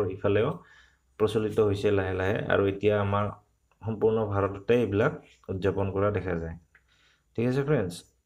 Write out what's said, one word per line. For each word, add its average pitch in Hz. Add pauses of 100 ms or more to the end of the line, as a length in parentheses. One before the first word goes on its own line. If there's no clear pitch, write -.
(100)
ইফালেও 104 (680)
প্ৰচলিত 107
হৈছে 104
লাহে 95
লাহে। 95 (160)
আৰু 95
এতিয়া 98
আমাৰ 101 (580)
সম্পূৰ্ণ 110
ভাৰততে 101
এইবিলাক 117 (360)
উদযাপন 95
কৰা 98
দেখা 92
যায়। 82 (840)
ঠিক 117
আছে 135
ফ্ৰেণ্ডছ, 107 (300)